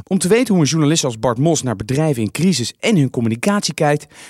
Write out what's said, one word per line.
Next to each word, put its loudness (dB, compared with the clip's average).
om 0
te -2
weten 2
hoe 4
een 2
journalist 0
als -4
Bart 0
Mos 2
naar -4
bedrijven -2
in -2
crisis 0
en 2
hun 2
communicatie -2
kijkt, -2